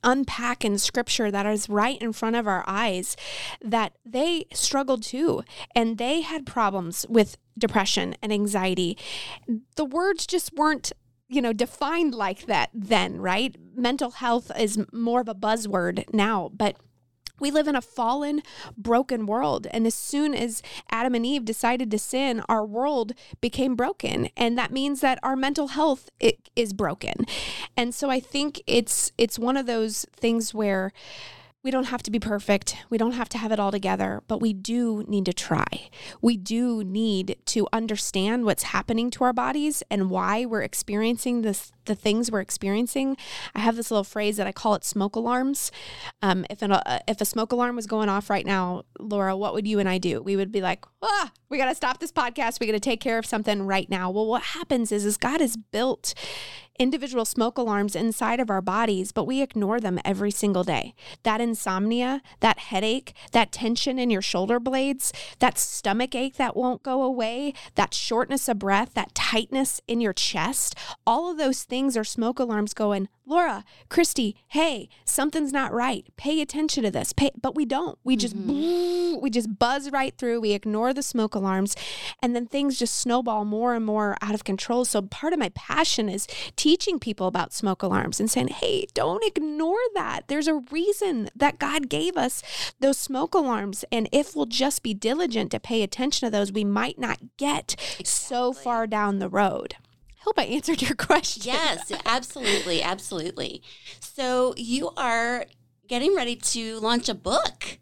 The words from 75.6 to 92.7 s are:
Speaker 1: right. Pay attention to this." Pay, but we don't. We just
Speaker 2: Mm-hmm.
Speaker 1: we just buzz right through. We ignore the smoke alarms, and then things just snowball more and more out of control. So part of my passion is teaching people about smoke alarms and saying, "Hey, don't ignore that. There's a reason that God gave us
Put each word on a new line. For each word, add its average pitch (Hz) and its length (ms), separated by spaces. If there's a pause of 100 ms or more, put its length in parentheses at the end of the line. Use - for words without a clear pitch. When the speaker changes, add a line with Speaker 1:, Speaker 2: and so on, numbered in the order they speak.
Speaker 1:
right. 240 340 (100)
Pay 311 240
attention 294 440
to 202 60
this." - 220
Pay, 277 180 (100)
but 262 140
we 302 100
don't. 269 400
We 254 120
just 214 200
Speaker 2:
Mm-hmm. 349 840
Speaker 1:
we 269 100
just 220 280
buzz 277 320
right 269 260
through. 233 240
We 214 120
ignore 214 400
the 269 100
smoke 220 320
alarms, 196 400 (480)
and 240 140
then 240 100
things 277 320
just - 180
snowball 233 480
more 226 300
and 226 100
more 214 360
out 208 140
of 208 100
control. 240 400
So 208 180
part 294 300
of 349 60
my 214 120
passion - 580
is 196 180 (280)
teaching 330 440
people 202 280
about 185 260
smoke 190 300
alarms 190 380
and 220 100
saying, 254 180
"Hey, - 460
don't 370 300
ignore 320 520 (180)
that. - 340
There's 294 200
a 302 220
reason 339 640
that 285 240
God 285 300
gave 320 280
us - 260 (380)